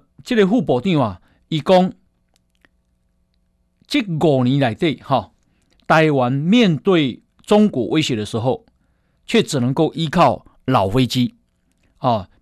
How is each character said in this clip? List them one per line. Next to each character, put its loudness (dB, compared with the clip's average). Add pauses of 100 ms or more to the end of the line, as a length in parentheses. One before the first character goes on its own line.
(240)
这 -6
个 4
副 0
部 -2
长 0
啊， -6 (280)
他 -2
说， 2 (1900)
这 -2
五 0
年 0
来 -2
底， -4
哈， -4 (560)
台 2
湾 0
面 2
对 -2 (200)
中 2
国 -4
威 -2
胁 -2
的 -4
时 -8
候， -4 (600)
却 2
只 -4
能 -2
够 0
依 -4
靠 0 (200)
老 0
飞 0
机， -2 (640)
啊， -4 (120)